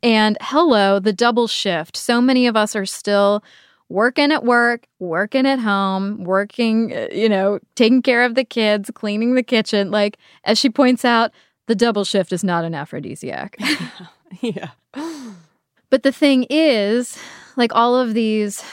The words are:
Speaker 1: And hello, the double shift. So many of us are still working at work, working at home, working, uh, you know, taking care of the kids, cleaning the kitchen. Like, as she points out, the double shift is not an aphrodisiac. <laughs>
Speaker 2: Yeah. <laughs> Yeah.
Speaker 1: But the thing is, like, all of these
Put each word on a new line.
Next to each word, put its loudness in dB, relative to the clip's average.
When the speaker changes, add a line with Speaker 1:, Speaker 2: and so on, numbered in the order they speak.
Speaker 1:
And 2
hello, 4
the 0
double 2
shift. -4
So 0
many 4
of 2
us 0
are -4
still 0
working 0
at 0
work, 2
working -2
at 2
home, -2
working, -2
uh, -6
you 0
know, 0
taking 4
care 2
of -2
the 0
kids, -2
cleaning -2
the 2
kitchen. 0
Like, 0
as 2
she 2
points 2
out, 2
the 0
double 0
shift -2
is -4
not -2
an -6
aphrodisiac. -10
<laughs> -8
Speaker 2:
Yeah. -6
<laughs> -20
Yeah. -10
Speaker 1:
But 2
the 2
thing 2
is, 0
like, 0
all 2
of 0
these 0